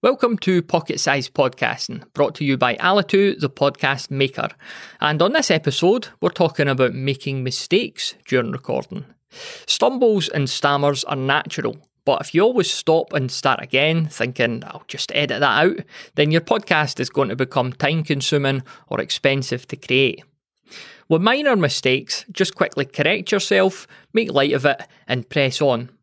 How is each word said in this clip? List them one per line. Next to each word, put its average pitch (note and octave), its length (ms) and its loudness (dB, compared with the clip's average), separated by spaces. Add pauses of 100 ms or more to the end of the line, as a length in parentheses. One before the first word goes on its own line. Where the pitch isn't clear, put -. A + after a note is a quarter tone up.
Welcome A#3+ 360 2
to F3+ 220 2
Pocket D#3+ 380 -2
Size C#3 300 0
Podcasting, - 760 -2 (100)
brought D3 220 0
to - 80 -6
you C3+ 140 0
by B2 180 2
Alitu, G3 640 2
the D3 100 -2
podcast C#3 640 -2
maker. C3+ 380 -2 (500)
And D3+ 220 0
on G3 100 4
this D#4 180 0
episode, E3+ 600 2 (100)
we're - 80 0
talking D#3+ 400 0
about C3 260 2
making C3+ 480 -4
mistakes - 720 -2 (140)
during B2 240 0
recording. - 540 -6 (600)
Stumbles A#3 640 2
and C#3 220 -2
stammers C#3+ 560 0
are D3 100 -4
natural, C3+ 640 -2 (260)
but C#3 160 2
if - 160 -8
you E3+ 60 4
always A#3 280 2
stop - 440 0
and C3 180 -2
start - 320 0
again, D#3 440 2
thinking, A#2+ 580 -2
"I'll - 240 -16
just - 260 -8
edit C#3 240 -2
that C#3 260 2
out," - 140 0 (360)
then D3+ 160 2
your E3 100 4
podcast E3 580 0
is B2+ 100 -4
going C3 200 0
to A#2 80 -6
become B2+ 340 -2
time-consuming C#3+ 920 -2 (260)
or - 100 -4
expensive C3+ 680 -2
to C3 80 -10
create. C3 440 0 (840)
With D#3+ 140 2
minor C4 340 2
mistakes, C3 760 -2
just - 260 -2
quickly - 280 -2
correct D3+ 480 -2
yourself, F#3+ 560 0 (240)
make A3 220 -2
light C#3 180 2
of C3+ 140 0
it, - 160 2 (260)
and B2 220 -4
press C3+ 320 0
on. B2+ 300 0 (100)